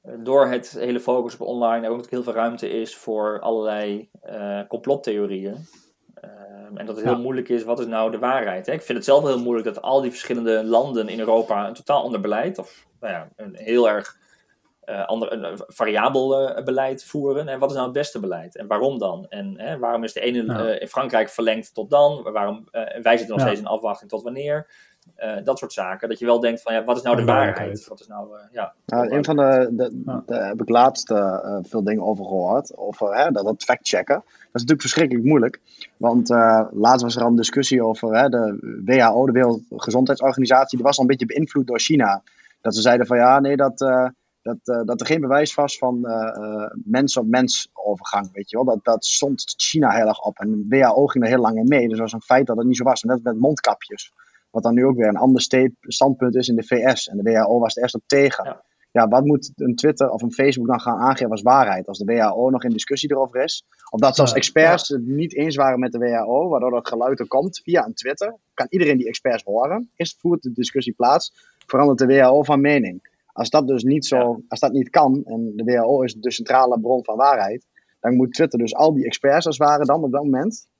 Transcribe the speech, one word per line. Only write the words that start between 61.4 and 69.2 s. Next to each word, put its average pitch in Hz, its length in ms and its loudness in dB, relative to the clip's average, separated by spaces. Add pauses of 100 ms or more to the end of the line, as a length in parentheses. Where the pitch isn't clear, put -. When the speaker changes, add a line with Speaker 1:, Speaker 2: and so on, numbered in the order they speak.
Speaker 3:
waarheid? 110 460 4
Als 98 100 -12
de 101 160 -6
W 117 60 2
H 104 180 2
O 123 120 2
nog 131 140 0
in 123 60 -2
discussie 139 420 -4
erover 131 320 0
is? - 220 -8 (240)
Of 117 100 -4
dat 131 160 4
zelfs 131 160 4
Speaker 2:
Ja. - 60 0
Speaker 3:
experts 165 500 4
Speaker 1:
Ja. 143 80 -2
Speaker 3:
het 120 100 -4
niet 147 300 -4
eens 147 200 -2
waren 135 240 2
met 127 120 -2
de 120 60 -6
W 120 160 0
H 110 160 -2
O, 147 200 0
waardoor 127 220 0
dat 120 160 -2
geluid 123 320 -2
er 113 80 -4
komt 151 360 -2
via 165 220 2
een 113 80 -10
Twitter, 196 420 -6 (180)
kan 123 160 -4
iedereen 151 280 4
die 123 100 0
experts 113 360 -4